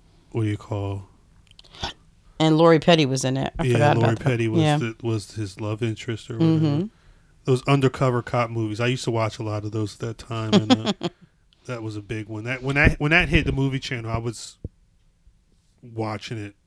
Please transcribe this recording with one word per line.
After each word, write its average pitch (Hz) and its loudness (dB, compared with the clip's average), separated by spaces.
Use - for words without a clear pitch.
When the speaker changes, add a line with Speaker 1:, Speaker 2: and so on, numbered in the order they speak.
Speaker 1:
what 120 -4
do 107 0
you 104 -4
call? 98 -8
Speaker 2:
And 156 4
Lori 165 8
Petty 160 4
was 131 -2
in 131 0
it. 139 -4
I 170 -2
Speaker 1:
Yeah, 123 2
Speaker 2:
forgot 131 4
Speaker 1:
Lori 113 2
Speaker 2:
about 113 0
that. - -4
Speaker 1:
Petty 117 2
was 110 2
Speaker 2:
Yeah. 151 4
Speaker 1:
the, 113 -4
was 110 -4
his 107 -8
love 107 -4
interest 110 -6
or 113 -6
whatever. 160 4
Speaker 2:
Mm-hmm. 151 0
Speaker 1:
Those 127 2
undercover 135 2
cop 120 -2
movies. 110 -4
I 120 0
used 127 -2
to 123 -4
watch 113 -2
a 117 -10
lot 107 -6
of 107 -8
those 107 -4
at - -20
that 113 -10
time, 110 -2
and, 110 4
uh, - -4
Speaker 2:
<laughs> - -20
Speaker 1:
that 117 -10
was 107 -8
a 104 -10
big 104 -10
one. 107 -10
That 127 -8
when 135 -2
that, 151 6
when 151 2
that 170 4
hit 156 4
the 135 -2
movie 135 -2
channel, 117 -8
I 113 -2
was 117 -8
watching 113 -8
it 101 -12